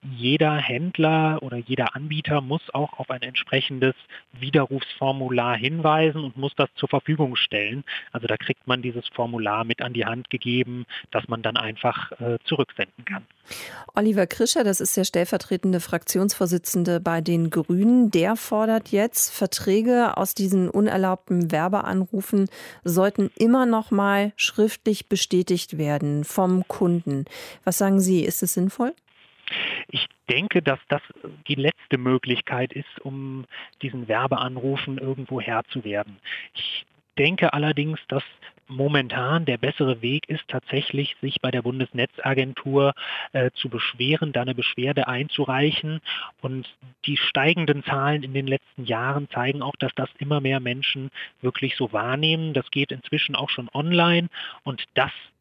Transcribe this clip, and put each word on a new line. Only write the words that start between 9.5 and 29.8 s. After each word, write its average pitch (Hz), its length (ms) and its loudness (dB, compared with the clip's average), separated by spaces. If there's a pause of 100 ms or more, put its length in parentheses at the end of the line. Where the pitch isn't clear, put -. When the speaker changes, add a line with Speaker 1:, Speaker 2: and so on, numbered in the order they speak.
Speaker 1:
mit 113 160 -10
an 123 100 -6
die 117 140 -4
Hand 117 240 -8
gegeben, 123 560 -2 (260)
das 117 160 -4
man 113 140 -6
dann 110 160 -2
einfach, - 560 -4
äh, 120 320 -4
zurücksenden - 580 -4
kann. 185 220 -8 (680)
Speaker 2:
Oliver 208 320 4
Krischer, 233 380 0
das 196 160 2
ist - 160 -2
der 185 80 2
stellvertretende 180 760 0
Fraktionsvorsitzende 175 1200 0
bei 165 180 0
den 165 300 2
Grünen, 202 600 4
der 190 280 4
fordert 220 520 0
jetzt, - 460 2
Verträge 220 800 2
aus - 180 -2
diesen 185 360 2
unerlaubten 185 840 2
Werbeanrufen 190 960 0 (380)
sollten 190 520 2
immer 240 280 6
noch 226 260 2
mal 202 460 4
schriftlich - 680 0
bestätigt 180 680 0
werden 147 460 0
vom 185 460 2
Kunden. 170 560 0 (400)
Was 180 120 0
sagen 196 220 4
Sie, 185 240 4
ist - 200 0
es 175 100 0
sinnvoll? 233 400 0 (960)